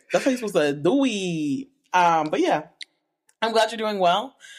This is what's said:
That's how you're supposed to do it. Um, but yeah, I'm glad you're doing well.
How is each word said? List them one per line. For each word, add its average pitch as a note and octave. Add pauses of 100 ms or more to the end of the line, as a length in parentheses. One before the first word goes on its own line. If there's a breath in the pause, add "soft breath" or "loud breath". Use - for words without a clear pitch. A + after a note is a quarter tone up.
(120)
That's -
how C#4
you're B3+
supposed G#3
to D3
do F3
it. E3 (260)
Um, E3
but G#3
yeah, A3+ (800)
I'm A3
glad A3
you're A3+
doing G#3+
well. F#3+ (240 loud breath)